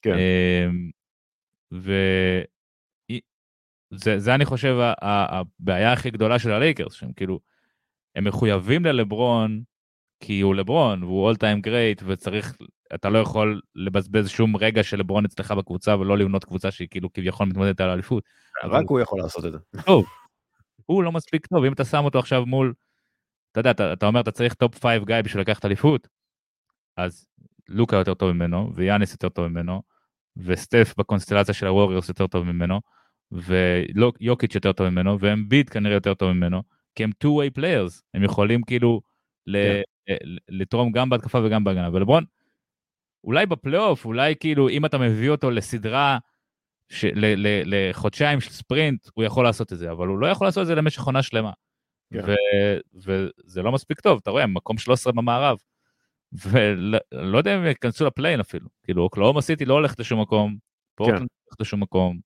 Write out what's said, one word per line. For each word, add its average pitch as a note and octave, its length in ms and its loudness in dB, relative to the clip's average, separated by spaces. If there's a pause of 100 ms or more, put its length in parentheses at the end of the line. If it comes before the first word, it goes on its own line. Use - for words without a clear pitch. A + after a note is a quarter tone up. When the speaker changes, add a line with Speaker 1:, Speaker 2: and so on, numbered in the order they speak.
Speaker 1:
כן. G2+ 140 0
Speaker 2:
אמ, F2+ 720 0 (800)
ו-, F#2 680 0 (1500)
זה, G2+ 280 -2
זה A2 160 2
אני C#3 100 4
חושב C3 360 0
ה-, A#2+ 140 2 (120)
ה-, G2+ 340 0
הבעיה F#2 520 0
הכי B2 180 -2
גדולה A2 280 0
של A2+ 120 -2
הלייקרס, A2 420 -2
שהם - 200 -14
כאילו, F#2 280 -6 (760)
הם G2 100 -6
מחויבים G#2 600 0
ללברון, A2+ 800 0 (580)
כי G2+ 200 -2
הוא G2 140 4
לברון, G2+ 480 0
והוא F#2+ 300 0
all - 20 2
time G#2 320 0
great, A2 400 0
וצריך, G2 500 -6 (380)
אתה - 160 -4
לא A2 80 4
יכול G#2+ 420 0 (140)
לבזבז G2 540 -2
שום A2 280 2
רגע A2 260 2
של G2 160 -4
לברון G2 260 0
אצלך - 260 -6
בקבוצה, G2 460 0
ולא G2 220 2
לבנות G2 260 0
קבוצה F#2 260 -4
שהיא F2 200 -12
כאילו F2+ 220 -8
כביכול F2+ 340 -4
מתמודדת F#2+ 340 0
על F#2 100 2
האליפות. F#2 340 -4 (320)
Speaker 1:
רק - 80 -10
Speaker 2:
אבל C#3+ 240 0
Speaker 1:
הוא C3+ 120 2
יכול G#2+ 180 -2
לעשות E2+ 260 -8
את E2 80 -6
זה. D#2 60 -14 (280)
Speaker 2:
טוב, D3 200 6 (800)
הוא F#3 160 0
לא E3+ 100 -2
מספיק D#3+ 340 -4
טוב, C3+ 180 2
אם C3+ 80 2
אתה C3+ 120 -2
שם D3 200 0
אותו C#3 140 2
עכשיו B2 280 0
מול, B2+ 280 0 (800)
אתה A2+ 80 -2
יודע, B2 100 4
אתה, G2 220 2
אתה F#2 140 0
אומר, A2+ 140 4
אתה A2 100 -2
צריך A#2+ 240 -2
טופ A#2+ 240 0
פייב A#2 260 2
גאי A2+ 180 0
בשביל G2 180 -4
לקחת G2+ 240 -2
אליפות, A#2+ 440 2 (880)
אז F2+ 300 -6 (420)
לוקה A2 280 0
יותר F#2+ 180 2
טוב F#2 180 0
ממנו, F2 420 -2
ויאניס F#2+ 380 0
יותר - 160 -6
טוב F2 180 -4
ממנו, E2+ 360 -6 (540)
וסטף F2+ 600 2
בקונסטלציה G2+ 560 0
של - 120 -4
הווריורס F#2+ 420 2
יותר F#2 180 -2
טוב F2+ 180 -2
ממנו, F2 360 -2 (520)
ויוקיץ' F#2 1200 0
יותר G2 180 0
טוב F#2 160 0
ממנו, F#2 320 0
ואמביד G#2+ 500 2
כנראה G#2 240 0
יותר G2 200 2
טוב F#2 180 0
ממנו, F2+ 300 0 (320)
כי A2 100 -4
הם A2 60 -2 (140)
two-way D3 340 0
players, C3 440 -2 (120)
הם F#2+ 80 0
יכולים G#2 400 2
כאילו A#2 380 0 (460)
ל-, G2+ 360 2 (240)
Speaker 1:
כן. G2 80 -2 (100)
Speaker 2:
ל-, E2+ 140 -12 (100)
לתרום A2+ 440 -2
גם B2 180 0
בהתקפה B2 340 0
וגם G#2+ 200 2
בהגנה, F2+ 280 0
ולברון, A2+ 320 4 (1040)
אולי D3+ 200 2
בפלייאוף, E3+ 580 -2
אולי B2+ 360 0
כאילו, C#3+ 280 2
אם D3+ 180 0
אתה D3 120 -2
מביא A#2+ 320 2
אותו C#3+ 200 0
לסדרה A#2+ 680 -2 (720)
ש-, - 160 -8
ל-, G#2 420 2
ל-, G#2 200 0
לחודשיים G2+ 720 -2
של - 100 -10
ספרינט, C#3+ 640 -4
הוא A2+ 100 -2
יכול A2+ 200 2
לעשות A2+ 280 0
את F2 60 -10
זה, E2+ 120 -8
אבל E2+ 160 -4
הוא G2 120 -2
לא B2 80 0
יכול G3 200 0
לעשות F#3+ 160 0
את F3+ 40 -2
זה E3 80 0
למשך D#3 280 0
עונה C3+ 200 0
שלמה. A2 300 -4 (600)
Speaker 1:
כן. A2+ 140 -8
Speaker 2:
ו-, G2+ 520 2 (160)
וזה F#2+ 680 -6
לא A2+ 100 0
מספיק C#3 280 -4
טוב, D#3 220 2
אתה G#2 80 -6
רואה, C3 120 0
הם G#2 120 0
מקום A2 240 -4
שלוש B2 220 2
עשרה B2+ 120 -2
במערב. A#2+ 460 0 (720)
ולא, G#2 680 0 (140)
לא F#2 260 0
יודע G3 160 2
אם F#3+ 60 0
הם E3+ 60 0
ייכנסו C3 400 -2
לפליין C3+ 340 -2
אפילו. - 280 -8 (140)
כאילו, F2 200 0
אוקלאומה A2 380 2
סיטי D3+ 240 -2
לא C3 100 2
הולכת C#3+ 260 0
לשום A2+ 200 -2
מקום, G#2 360 0 (380)
פורטלנד G#2+ 240 2
Speaker 1:
כן. B2 60 -4
Speaker 2:
לא - 220 -14
הולכת - 140 -16
לשום G#2 220 -4
מקום. F#2 440 0